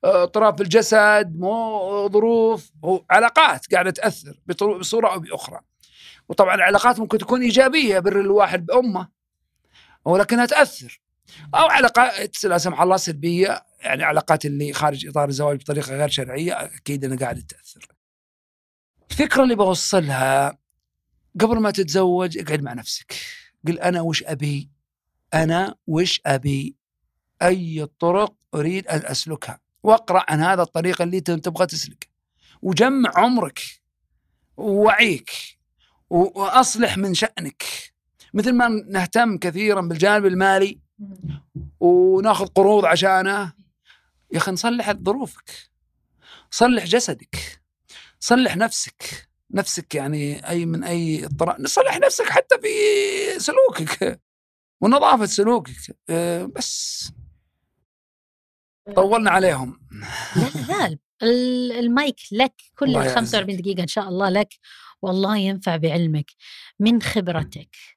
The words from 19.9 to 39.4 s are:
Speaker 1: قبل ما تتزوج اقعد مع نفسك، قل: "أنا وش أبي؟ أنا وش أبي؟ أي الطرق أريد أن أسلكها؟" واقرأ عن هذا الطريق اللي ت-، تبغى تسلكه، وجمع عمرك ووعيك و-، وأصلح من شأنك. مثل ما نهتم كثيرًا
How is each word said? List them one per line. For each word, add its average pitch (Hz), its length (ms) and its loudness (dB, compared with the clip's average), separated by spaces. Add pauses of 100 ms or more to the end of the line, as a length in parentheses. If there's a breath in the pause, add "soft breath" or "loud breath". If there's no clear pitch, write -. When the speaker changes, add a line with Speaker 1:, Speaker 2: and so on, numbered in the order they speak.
Speaker 1:
قبل 226 200 2
ما 214 120 0
تتزوج 180 680 0
اقعد 151 240 -4
مع 120 120 -8
نفسك، - 400 -12 (540 loud breath)
قل: 170 120 -4
"أنا 175 220 -2
وش 165 220 -4
أبي؟ 143 460 -6 (640)
أنا 165 420 0 (120)
وش 170 380 -2
أبي؟ 139 500 -2 (680)
أي 170 420 0
الطرق 185 500 -2 (220)
أريد 175 320 -4
أن 156 180 -4
أسلكها؟" - 540 -8 (240)
واقرأ 214 460 4
عن 151 120 0
هذا 180 200 2
الطريق 170 400 -2
اللي 175 200 -2
ت-، 175 100 -4
تبغى 170 340 -2
تسلكه، - 420 -12 (540 soft breath)
وجمع 233 540 2
عمرك 220 440 2 (1000)
ووعيك 208 720 2 (800)
و-، 180 320 0
وأصلح 240 560 2
من 190 160 -2
شأنك. 170 500 -6 (720 soft breath)
مثل 214 200 0
ما 240 140 4
نهتم 208 720 0
كثيرًا 190 440 0